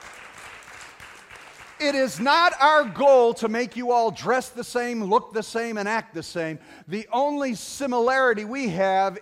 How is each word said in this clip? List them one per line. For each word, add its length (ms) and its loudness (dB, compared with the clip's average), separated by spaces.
It 160 0
is 240 0
not 420 4
our 220 6
goal 520 6
to 140 -4
make 260 -4
you 160 -4
all 200 2
dress 380 -2
the 140 -12
same, 400 -4
look 300 0
the 100 -4
same, 340 -6
and 120 -4
act 240 -4
the 100 -10
same. 360 -8
The 240 -8
only 440 -2
similarity 920 0
we 240 -6
have 520 0